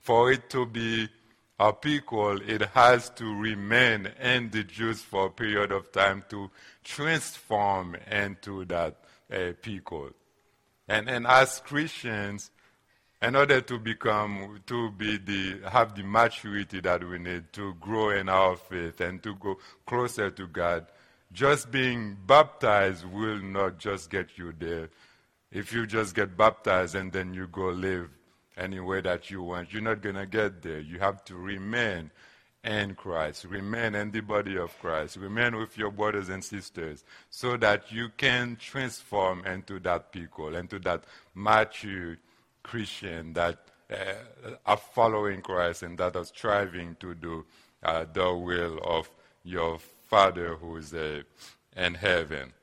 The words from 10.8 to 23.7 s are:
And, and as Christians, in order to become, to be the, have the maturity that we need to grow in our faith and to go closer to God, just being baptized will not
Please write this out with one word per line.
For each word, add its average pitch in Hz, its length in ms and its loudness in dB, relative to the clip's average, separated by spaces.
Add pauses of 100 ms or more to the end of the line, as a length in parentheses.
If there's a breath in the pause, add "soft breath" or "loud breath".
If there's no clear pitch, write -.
And, 107 220 0
and 120 160 -2
as 131 360 8
Christians, 107 920 -6 (680 soft breath)
in 120 140 2
order 139 260 6
to 123 180 -6
become, 104 880 -2
to 117 240 -4
be 107 260 -4
the, 95 520 -4
have 110 260 4
the 101 80 -8
maturity 101 800 0
that 87 220 2
we 90 140 -8
need 87 360 -8
to 101 220 -8
grow 104 340 -2
in 98 200 0
our 95 280 6
faith 85 440 -6
and 90 220 -4
to 107 120 -8
go 98 220 -6 (280 loud breath)
closer 120 440 -2
to 95 160 -12
God, 87 400 -2 (480 soft breath)
just 135 380 2
being 120 460 -2 (100)
baptized 104 800 6
will 104 340 -4
not 95 400 -2